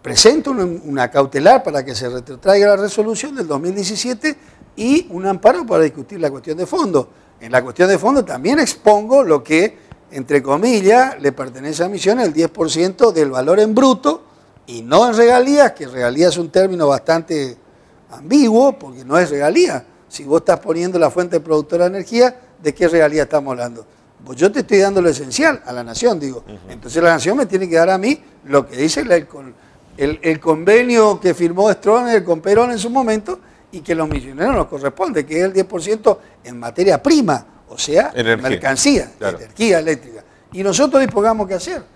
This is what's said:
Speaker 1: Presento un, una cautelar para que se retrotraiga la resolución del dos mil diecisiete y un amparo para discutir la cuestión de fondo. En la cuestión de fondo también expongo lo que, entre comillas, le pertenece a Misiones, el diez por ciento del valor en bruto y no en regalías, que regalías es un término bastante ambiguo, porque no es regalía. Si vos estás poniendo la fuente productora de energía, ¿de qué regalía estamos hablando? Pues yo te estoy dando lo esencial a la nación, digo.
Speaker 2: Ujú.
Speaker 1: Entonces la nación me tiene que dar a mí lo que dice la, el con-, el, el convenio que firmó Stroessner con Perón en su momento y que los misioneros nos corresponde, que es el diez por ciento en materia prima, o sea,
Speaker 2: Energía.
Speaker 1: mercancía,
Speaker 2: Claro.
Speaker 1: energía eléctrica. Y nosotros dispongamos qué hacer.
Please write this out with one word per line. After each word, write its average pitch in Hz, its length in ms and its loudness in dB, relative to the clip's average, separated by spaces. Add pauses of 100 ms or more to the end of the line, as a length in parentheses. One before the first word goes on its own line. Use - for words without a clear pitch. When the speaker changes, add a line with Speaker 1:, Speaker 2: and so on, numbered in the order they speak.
Speaker 1:
Presento 247 480 2
un, 180 360 -4
una 139 260 -2
cautelar 143 500 4
para 147 240 -4
que 135 80 -12
se 123 160 -8
retrotraiga 135 600 0
la 202 80 4
resolución 214 580 -4
del 240 100 -6
dos 147 160 -4
mil 180 140 -6
diecisiete 240 600 -6 (400)
y 269 360 0
un 185 160 -6
amparo 214 360 2
para 180 200 0
discutir 147 360 -6
la 151 120 -4
cuestión 139 260 -12
de 180 80 -6
fondo. 185 440 -2 (300)
En 113 120 -12
la 127 100 2
cuestión 131 280 0
de 190 100 2
fondo 247 260 0
también 147 320 -2
expongo 220 640 2
lo 160 220 0
que, 170 340 0 (320)
entre 143 320 -2
comillas, 214 800 2
le 139 100 0
pertenece 135 520 -8
a 180 60 -4
Misiones, 208 360 0
el 160 80 -2
diez 160 160 -2
por 165 220 -4
ciento 180 400 2
del 160 180 2
valor 135 300 0
en 214 160 2
bruto 269 480 2 (420)
y 120 160 -14
no 160 280 4
en 226 60 -2
regalías, 247 580 4
que 143 140 -14
regalías 127 420 0
es 160 80 -2
un 170 120 -6
término 185 380 0
bastante 143 680 -2 (540)
ambiguo, 247 680 2
porque 131 240 -20
no 135 140 0
es 175 120 2
regalía. 156 560 0 (220)
Si - 160 -18
vos 143 180 0
estás 170 180 0
poniendo 175 380 -4
la 160 120 2
fuente 175 320 -2
productora 160 480 0
de 190 80 -6
energía, 240 420 0 (220)
¿de 151 120 -2
qué 175 140 0
regalía 156 360 2
estamos 139 280 -4
hablando? 120 340 -10 (400)
Pues 127 120 -16
yo 175 140 2
te 277 80 -2
estoy 202 200 2
dando 196 220 2
lo 175 80 4
esencial 143 560 -2
a 123 80 -12
la 123 100 -10
nación, 165 360 -2
digo. 131 280 -10
Speaker 2:
Ujú. 104 100 -18 (120)
Speaker 1:
Entonces 123 340 -4
la 175 60 6
nación 165 280 0
me 277 80 0
tiene 190 220 -4
que 165 80 -4
dar 165 140 4
a 190 80 0
mí 233 240 -2 (240)
lo 139 220 0
que 123 100 -14
dice 156 260 -2
la, 220 120 2
el 156 120 -2
con-, 135 260 -20 (440)
el, 147 240 -4
el 160 180 -2
convenio 208 800 2
que 180 140 0
firmó 180 380 0
Stroessner 226 520 0
con 165 160 -2
Perón 214 320 2
en 233 80 -6
su 208 100 -6
momento 233 500 -4 (320)
y 185 100 -16
que 160 140 -4
los 160 120 -4
misioneros 147 480 -4
nos 175 120 0
corresponde, 143 580 -4
que 156 140 -6
es 180 60 2
el 190 80 -4
diez 190 120 0
por 185 160 -8
ciento 214 380 0 (240)
en 123 160 -16
materia 151 420 0
prima, 254 680 0
o - 80 -18
sea, 165 360 0
Speaker 2:
Energía. 117 360 -2
Speaker 1:
mercancía, 135 680 -2
Speaker 2:
Claro. 98 200 -6
Speaker 1:
energía 185 420 -2
eléctrica. 131 440 -6 (280)
Y 185 100 -10
nosotros 254 400 2
dispongamos 220 460 0
qué 190 80 -8
hacer. 294 260 -8 (140)